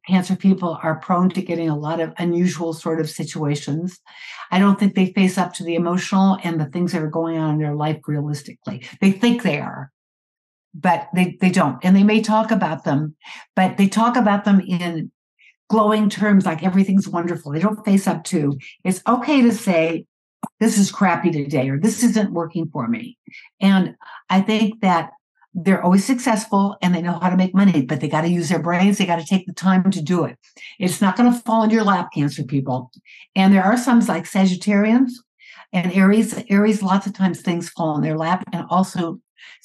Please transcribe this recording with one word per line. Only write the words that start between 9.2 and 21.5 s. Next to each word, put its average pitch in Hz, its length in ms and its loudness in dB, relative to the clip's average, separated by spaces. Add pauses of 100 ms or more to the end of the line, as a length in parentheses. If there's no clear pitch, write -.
they 147 180 -2
are, 135 320 -12 (840)
but 170 400 -2
they, 180 260 0
they 185 100 4
don't. 151 340 0
And 185 100 6
they 196 100 6
may 214 160 4
talk 220 300 0
about 165 340 -2
them, 151 320 -2 (380)
but 185 220 0
they 196 120 4
talk 233 280 0
about 202 280 2
them 202 160 6
in 170 500 -6 (600)
glowing 214 400 2
terms, 202 340 2
like 160 180 -4
everything's 190 460 2
wonderful. 170 420 -6
They 151 100 -4
don't 214 240 -2
face 196 220 2
up 160 180 -4
to, 143 340 -2 (260)
it's 185 240 -2
okay 247 320 0
to 233 120 6
say, 165 520 -2 (560)
"This 214 160 2
is 196 160 2
crappy 175 380 0
today," 143 400 -2